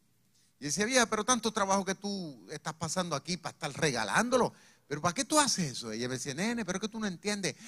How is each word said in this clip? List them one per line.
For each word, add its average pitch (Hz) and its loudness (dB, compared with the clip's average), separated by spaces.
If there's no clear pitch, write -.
Y 135 -6
decía, 156 2
"Vieja, 240 4
pero 214 0
tanto 226 2
trabajo 196 2
que 190 0
tú 180 -8
estás 151 -6
pasando 170 -2
aquí 175 -4
para 127 -8
estar 147 -6
regalándolo. 151 2
¿Pero - -6
para 175 0
qué 269 -2
tú 302 4
haces 185 2
eso?". 113 -8
Ella 120 -4
me 127 -2
decía, 131 -4
"Nene, 226 -2
pero 180 -4
es 185 -4
que 214 -2
tú 226 -8
no 214 -2
entiendes. 190 -4